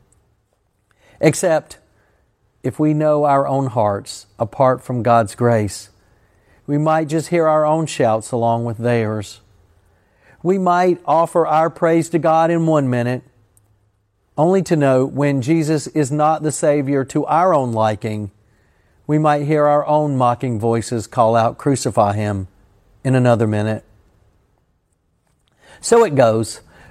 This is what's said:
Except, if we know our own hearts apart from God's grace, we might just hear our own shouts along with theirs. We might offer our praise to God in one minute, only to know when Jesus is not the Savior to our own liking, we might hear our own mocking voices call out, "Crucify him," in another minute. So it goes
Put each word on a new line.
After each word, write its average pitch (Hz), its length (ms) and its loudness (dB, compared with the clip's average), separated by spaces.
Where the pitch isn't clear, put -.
Except, 160 560 0
if - 160 -6
we 151 140 2
know 151 300 0
our 139 240 2
own 135 200 -2
hearts 104 580 -4
apart 127 440 0
from 123 220 -6
God's 117 320 2
grace, 117 520 -2
we 147 100 -2
might 156 300 0
just 156 220 -4
hear 170 180 0
our 156 180 2
own 156 200 0
shouts 110 460 -2
along 117 320 0
with 117 140 -6
theirs. 113 640 -4
We 185 160 0
might 180 480 0
offer 165 400 0
our 160 240 2
praise 165 400 0
to 170 100 -2
God 160 300 2
in 170 160 0
one 147 240 2
minute, 123 340 -2
only 180 240 2
to 165 160 0
know 135 280 2
when 139 360 -2
Jesus 156 460 -2
is 139 240 -2
not 151 320 0
the 151 80 -2
Savior 143 540 0
to 143 200 -4
our 175 280 2
own 127 200 0
liking, 107 580 -2
we 151 120 0
might 147 240 2
hear 147 240 0
our 147 200 2
own 151 300 0
mocking 123 440 -2
voices 117 480 -4
call 113 280 2
out, 113 220 0
"Crucify 120 560 0
him," 101 340 -4
in 131 120 0
another 120 320 2
minute. 107 360 -4
So 233 240 4
it 151 100 -2
goes 113 460 0